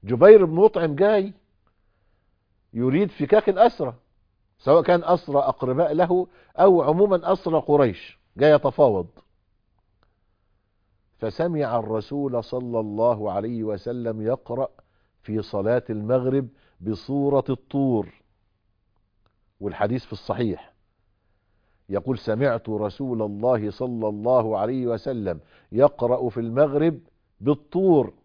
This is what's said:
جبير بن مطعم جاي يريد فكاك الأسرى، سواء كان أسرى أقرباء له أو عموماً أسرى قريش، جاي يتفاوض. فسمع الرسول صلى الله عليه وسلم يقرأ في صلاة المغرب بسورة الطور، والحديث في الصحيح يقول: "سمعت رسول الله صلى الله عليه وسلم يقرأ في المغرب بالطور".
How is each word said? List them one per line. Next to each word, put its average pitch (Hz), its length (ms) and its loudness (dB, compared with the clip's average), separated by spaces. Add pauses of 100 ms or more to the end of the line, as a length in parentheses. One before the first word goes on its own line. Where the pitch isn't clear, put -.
جبير 180 400 8
بن 160 100 -2
مطعم 170 400 2
جاي 196 400 0 (1400)
يريد 131 360 0
فكاك 208 380 2
الأسرى، 185 460 2 (640)
سواء 156 240 4
كان 175 220 2
أسرى 160 340 0
أقرباء 135 540 -2
له 180 340 0 (300)
أو 180 260 6
عموماً 175 500 0
أسرى 165 280 0
قريش، 139 580 0 (180)
جاي 143 140 4
يتفاوض. 127 560 2 (2000)
فسمع 139 600 -4
الرسول 117 680 -6
صلى 120 360 -6
الله 107 520 -2
عليه 110 320 -6
وسلم 110 580 -8
يقرأ 123 460 -6 (540)
في 107 200 -6
صلاة 110 480 -2
المغرب 127 580 -2 (320)
بسورة 139 680 -4
الطور، 127 760 -4 (1400)
والحديث 104 440 -4
في - 80 -16
الصحيح 107 600 -6 (1160)
يقول: 104 300 -6
"سمعت 117 500 -4
رسول 110 540 -6
الله 107 480 -2
صلى 117 380 -6
الله 110 500 0
عليه 123 280 -4
وسلم 110 540 -6 (320)
يقرأ 123 560 2
في 117 120 -6
المغرب 143 600 0 (400)
بالطور". 147 720 0 (120)